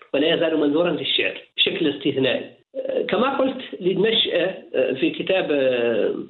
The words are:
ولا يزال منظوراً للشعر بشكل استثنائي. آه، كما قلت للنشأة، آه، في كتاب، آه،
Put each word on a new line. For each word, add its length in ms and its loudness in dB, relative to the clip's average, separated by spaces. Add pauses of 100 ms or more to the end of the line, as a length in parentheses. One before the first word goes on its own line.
(140)
ولا 200 2
يزال 260 0
منظوراً 320 2
للشعر 500 -2 (160)
بشكل 320 0
استثنائي. 720 -2 (160)
آه، 260 0
كما 360 0
قلت 240 0 (200)
للنشأة، 840 0 (120)
آه، 180 2
في 160 0
كتاب، 420 -2
آه، 640 2 (140)